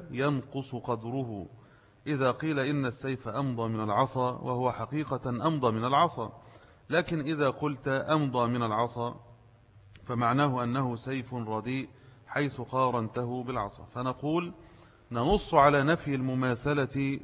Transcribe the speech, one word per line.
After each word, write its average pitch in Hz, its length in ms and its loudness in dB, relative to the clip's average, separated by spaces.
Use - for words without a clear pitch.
ينقص 135 640 -2
قدره"، 117 720 -4
إذا 131 240 2
قيل 151 280 -2
إن 139 280 0
السيف 123 420 -6
أمضى 117 400 -2
من 110 160 -2
العصا، 127 460 2
وهو 123 420 -2
حقيقة 131 580 -4
أمضى 135 240 2
من 110 140 0
العصا، 139 480 2
لكن 170 300 0
إذا 147 300 2
قلت 143 380 -2
أمضى 135 580 2
من 120 160 0
العصا 117 580 -2
فمعناه 123 600 2
أنه 123 320 0
سيف 127 380 -6
رديء 117 540 -4
حيث 139 340 -2
قارنته 123 840 0
بالعصا. 117 500 -6
فنقول: 151 580 -2
ننص 156 420 2
على 143 280 8
نفي 147 320 2
المماثلة 131 1080 0